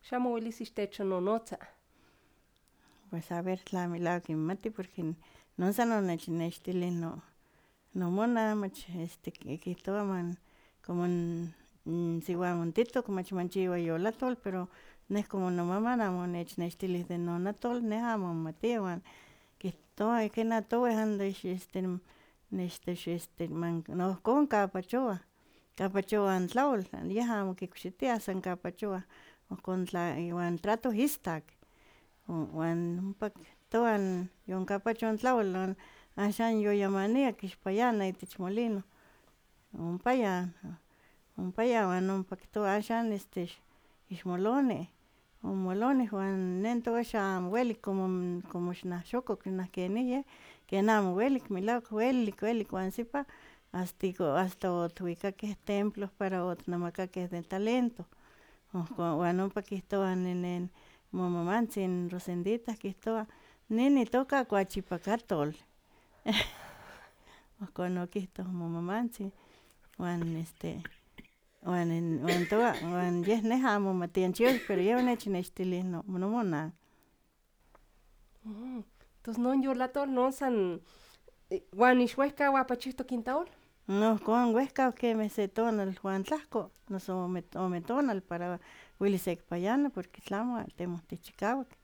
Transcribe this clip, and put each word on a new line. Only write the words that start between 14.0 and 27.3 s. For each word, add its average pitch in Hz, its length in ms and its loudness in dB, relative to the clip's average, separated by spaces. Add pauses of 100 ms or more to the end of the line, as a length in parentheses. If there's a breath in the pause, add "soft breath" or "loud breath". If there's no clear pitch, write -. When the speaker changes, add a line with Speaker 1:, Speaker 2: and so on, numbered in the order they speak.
Speaker 2:
pero 190 320 -4 (400 soft breath)
neh 202 180 0
como 185 240 -2
nomama 190 480 0
amo 185 300 0
onechnextilih 175 800 -4
de 175 100 -2
nonatol, 196 640 -2
neh 214 220 -2
amo 208 260 0
onmati, 165 480 -2
uan 180 240 -4 (560 loud breath)
kihtowa 214 720 0
ke 226 140 0
natoweh 226 500 2
ando 214 300 2
ix-, 196 240 -4
este, 185 340 -4
n-, 180 160 0 (520 soft breath)
nextex-, 180 580 -4
este, 170 400 -4
man-, 165 400 -2
nohkon 190 600 2
kapachowa, 202 720 0 (560 soft breath)
kapachowa 196 600 2
n 180 120 0
tlaol, 240 360 2 (240)
yeh 226 200 0
amo 202 260 -2